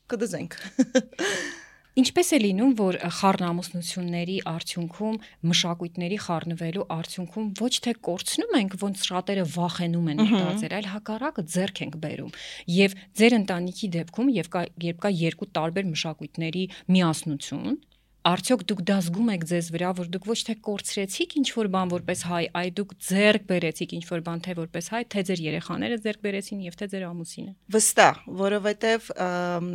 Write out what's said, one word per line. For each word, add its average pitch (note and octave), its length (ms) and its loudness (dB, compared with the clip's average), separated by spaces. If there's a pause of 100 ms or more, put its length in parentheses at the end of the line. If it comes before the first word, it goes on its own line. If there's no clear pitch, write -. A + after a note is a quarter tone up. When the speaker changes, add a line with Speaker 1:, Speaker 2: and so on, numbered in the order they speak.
(100)
Speaker 1:
կդզենք»։ F3+ 520 -4
<laughs> - 1080 -2 (280)
Speaker 2:
Ինչպես C4 320 4
է D#4 100 6
լինում, G#3 360 4
որ F#3+ 220 2 (120)
խառնամուսնությունների F3 1300 0
արդյունքում, E3+ 720 -4 (240)
մշակույթների E3+ 800 0
խառնվելու E3+ 680 -4
արդյունքում F3 640 -6
ոչ A3+ 220 -2
թե A#3+ 220 -2
կորցնում D#4+ 580 -2
ենք, F#3+ 220 2
ոնց G3 260 -4
շատերը F#3 440 0
վախենում E3+ 600 0
են D#3 160 2
Speaker 1:
Մհմ։ G#3+ 80 6
Speaker 2:
մտածել, F#3+ 460 2
այլ G3+ 120 -6
հակառակը G#3+ 560 -6
ձեռք F#3 380 -2
ենք D3+ 160 -6
բերում։ D3+ 320 -8 (380)
Եվ F#3+ 280 4 (160)
ձեր A#3 240 6
ընտանիքի F3+ 540 -2
դեպքում, E3+ 400 -2
և F#3+ 180 0
կա, F3+ 140 -2 (180)
երբ E3+ 180 -4
կա G3+ 140 0
երկու D#3+ 380 -2
տարբեր E3 360 -2
մշակույթների D#3+ 800 -4 (200)
միասնություն, E3+ 920 2 (460)
արդյոք F#3 400 2
դուք G#3 160 -2
դա G3 160 2
զգում F#3 320 2
եք F3+ 160 0
ձեզ E3+ 240 0
վրա, F3 220 0
որ F3+ 180 -4
դուք F#3 160 -6
ոչ A3 140 -2
թե - 180 -4
կորցրեցիք G3+ 800 -4
ինչ-որ A#3+ 340 2
բան F#3 220 2
որպես F3 320 -2
հայ, F3 260 0
այլ F3+ 220 -2
դուք G3 260 -6
ձեռք G#3 480 4
բերեցիք F3 480 0
ինչ-որ E3+ 300 -6
բան E3+ 180 -6
թե F3+ 140 -8
որպես E3+ 320 -6
հայ, A#3 160 -4
թե G#3 200 -2
ձեր F#3 180 -2
երեխաները E3+ 580 -2
ձեռք G#3+ 220 -4
բերեցին G3+ 380 -4
և F3 160 -10
թե G3+ 140 -8
ձեր F#3+ 160 -6
ամուսինը։ F3 480 -10 (140)
Speaker 1:
Վստահ, G3+ 520 6 (140)
որովհետև, G#3 800 0
ըմ, F3 600 -2